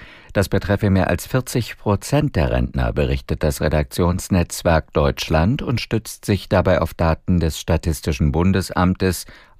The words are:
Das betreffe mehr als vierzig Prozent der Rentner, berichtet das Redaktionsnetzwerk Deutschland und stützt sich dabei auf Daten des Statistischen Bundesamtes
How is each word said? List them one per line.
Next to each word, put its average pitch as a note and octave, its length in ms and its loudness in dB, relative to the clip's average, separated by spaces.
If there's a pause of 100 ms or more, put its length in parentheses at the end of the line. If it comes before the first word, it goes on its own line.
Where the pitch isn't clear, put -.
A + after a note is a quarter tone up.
(320)
Das G2 160 0
betreffe G2+ 420 0
mehr F#2+ 180 4
als - 180 -2
vierzig - 520 -4
Prozent C#3 580 0
der C2+ 140 2
Rentner, B1 420 0
berichtet C2+ 500 -2
das D2+ 180 0
Redaktionsnetzwerk E2+ 1300 0
Deutschland D#2 680 2
und C3 180 -2
stützt - 440 -6
sich G2+ 240 -2
dabei F#2 320 2
auf D#2+ 140 -2
Daten E2+ 460 0
des D#2+ 180 -2
Statistischen D#2 760 0
Bundesamtes F2+ 920 0 (360)